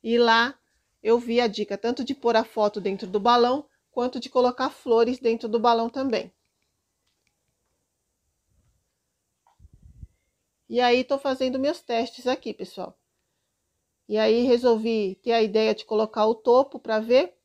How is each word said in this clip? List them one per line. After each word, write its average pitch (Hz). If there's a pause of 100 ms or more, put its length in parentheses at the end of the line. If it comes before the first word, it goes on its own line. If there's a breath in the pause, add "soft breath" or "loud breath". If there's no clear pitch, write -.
E 233
lá 233 (420)
eu 226
vi 240
a 240
dica 202
tanto 247
de 240
pôr 233
a 220
foto 208
dentro 196
do 196
balão, 240 (200)
quanto 247
de -
colocar 254
flores 240
dentro 226
do 220
balão 233
também. 262 (4000)
E 233
aí, 247
tô 277
fazendo 262
meus 285
testes 240
aqui, 247
pessoal. - (1080)
E 214
aí, 220
resolvi 226
ter 233
a 233
ideia 220
de 208
colocar 214
o 226
topo 247
pra 220
ver. 247